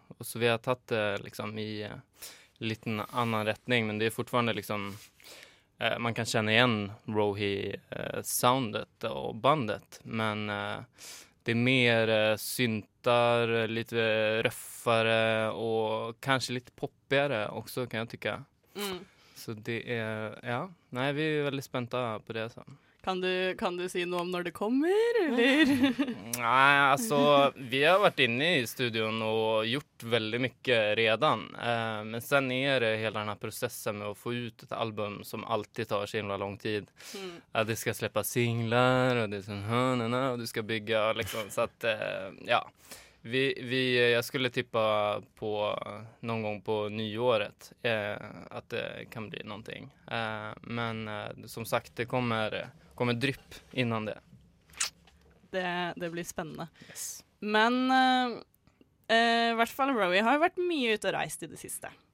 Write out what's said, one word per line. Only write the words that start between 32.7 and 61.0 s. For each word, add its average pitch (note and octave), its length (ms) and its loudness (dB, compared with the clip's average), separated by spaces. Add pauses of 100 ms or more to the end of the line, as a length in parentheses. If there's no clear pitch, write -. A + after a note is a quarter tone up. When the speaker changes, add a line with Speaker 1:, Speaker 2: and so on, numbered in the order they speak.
Speaker 1:
det A2 140 4
hele A2 180 -2
den G#2+ 160 -4
her G2+ 80 -10
prosessen G#2+ 640 -6
med G#2 80 -6
å G2+ 80 -10
få A#2+ 180 -4
ut A#2+ 300 -10
et - 100 -8
album G#2 480 -4
som G#2+ 240 -10
alltid A2 400 -4
tar G2+ 160 -2
så G#2+ 160 -4
himla G2+ 160 -4
lång G2 240 -6
tid. G#2+ 300 -4 (220)
Speaker 2:
Mm. G3 180 -10 (220)
Speaker 1:
At A2 200 2
det G#2+ 80 -4
skal A2+ 160 -2
slippe G#2+ 260 -4
singler, B2 1000 2
og G2+ 100 -2
det G2+ 80 -6
er G2 80 -12
sånn, G#2 160 -6
hø, A#2 160 0 (160)
na, A#2 160 -2
na, B2+ 80 0 (120)
og A#2+ 120 -6
du - 20 -8
skal A2 220 -4
bygge, A2 320 0 (140)
liksom. A2 340 -4
Så A#2 160 -2
at, - 240 -4
eh, G2 400 -4 (160)
ja. A#2 160 2 (580)
Vi, C3 280 -2 (120)
vi, B2+ 220 -2 (180)
jeg A#2+ 260 4
skulle B2+ 240 -2
tippa A#2+ 340 -2 (520)
på, A2 140 -6 (180)
eh, G#2 380 -6 (160)
noen A2+ 240 -4
gang G#2 160 -6
på G#2+ 260 -2
nyåret, A2 920 -2
eh, G#2+ 420 -2 (260)
at - 220 -12
det A2+ 160 -4 (240)
kan A2 200 -10
bli - 160 -12
någonting. A2 440 -12 (140)
Eh, A2 500 -6 (160)
men, A2+ 400 -4
eh, G#2+ 360 -10
som A2+ 240 -12
sagt, - 280 -2
det A#2 120 -2
kommer, A2 540 0 (300)
kommer A#2+ 200 0
drypp B2+ 460 -4 (120)
innan A2+ 380 -2
det. - 80 -8 (1300)
Speaker 2:
Det, F#3 180 -4 (280)
det F3 160 -8
blir E3+ 140 -8
spennende. D#3 460 -10 (180)
Speaker 1:
Yes. - 160 -12 (340)
Speaker 2:
Men, A3 380 4 (120)
eh, B3+ 520 4 (680)
eh, A#3 440 4
i - 40 0
hvert A3+ 200 2
fall C#4 160 2
Rowie G3 320 4
har C4 140 4
jo D#4 80 4
vært F#4 180 -4
mye C4 320 2
ute F#3+ 160 0